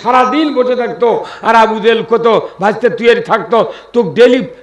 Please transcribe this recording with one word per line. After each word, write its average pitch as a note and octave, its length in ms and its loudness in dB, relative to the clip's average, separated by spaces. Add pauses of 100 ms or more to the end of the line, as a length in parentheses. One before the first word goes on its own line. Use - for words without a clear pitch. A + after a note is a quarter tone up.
সারাদিন C4 460 0 (100)
বসে B3 240 0
থাকতো, A#3 260 -2 (400)
আর A3+ 160 4
আবু A3 200 0
জেহেল A#3 180 2 (100)
কত A#3 160 0 (340)
ভাজতে G#3+ 260 0 (100)
তুইয়ারি A#3 340 2
থাকতো, A3+ 260 -2 (340)
তো A#3+ 80 -2 (160)
ডেইলি B3 260 4 (220)